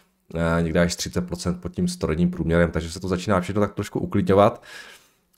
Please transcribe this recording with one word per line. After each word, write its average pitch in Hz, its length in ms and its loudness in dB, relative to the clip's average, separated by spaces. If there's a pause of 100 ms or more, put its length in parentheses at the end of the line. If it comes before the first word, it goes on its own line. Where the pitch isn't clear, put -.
(340)
eh, 82 280 0
někde 82 180 2
až 87 160 2
třicet 90 300 -4
procent 87 340 -6
pod 87 120 -10
tím - 160 -2
storodním 82 420 0
průměrem, 82 400 2
takže 82 220 -4
se 90 80 -10
to 95 80 -6
začíná 92 320 0
všechno 98 200 -2
tak 104 140 0
trošku - 260 -6
uklidňovat. 98 640 4 (760)